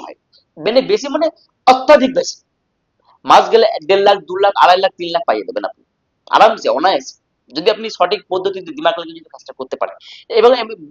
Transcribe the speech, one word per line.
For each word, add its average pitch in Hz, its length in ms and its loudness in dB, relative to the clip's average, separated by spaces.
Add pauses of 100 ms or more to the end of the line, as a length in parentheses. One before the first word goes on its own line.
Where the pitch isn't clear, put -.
হয়, - 140 -18 (420)
মানে 208 240 0 (100)
বেশি 214 240 -2
মানে 311 120 -2 (440)
অত্যাধিক 262 480 0
বেশি। - 180 -8 (880)
মাস 185 180 6 (100)
গেলে 226 140 4 (200)
দেড় 196 200 2
লাখ, 202 100 4 (100)
দু 175 60 -10 (100)
লাখ, 202 100 2 (100)
আড়াই 180 200 6
লাখ, 190 160 0
তিন 175 160 -8
লাখ 170 120 -4
পাইয়ে 107 200 -2
দেবেন 101 220 -8
আপনি - 140 -20 (520)
আরামসে, 190 420 4
অনায়াসে, - 360 -2 (400)
যদি 165 220 -4
আপনি 220 120 -10 (100)
সঠিক 190 240 -2 (100)
পদ্ধতিতে 185 460 -6
দিমাগ 165 220 -2
লাগিয়ে 165 200 -16
যদি - 140 -20
কাজটা 131 260 -20
করতে 131 220 -10
পারেন। - 140 -6 (440)
এবং 233 100 2 (120)
এমনি 220 140 -12 (160)